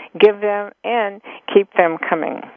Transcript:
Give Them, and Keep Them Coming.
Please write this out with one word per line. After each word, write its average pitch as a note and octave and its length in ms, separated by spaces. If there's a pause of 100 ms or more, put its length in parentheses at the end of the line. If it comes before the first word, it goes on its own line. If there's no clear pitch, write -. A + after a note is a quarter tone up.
(180)
Give G3+ 220
Them, G3+ 300 (140)
and G#3+ 360 (320)
Keep G3+ 240
Them E3 220
Coming. - 420 (160)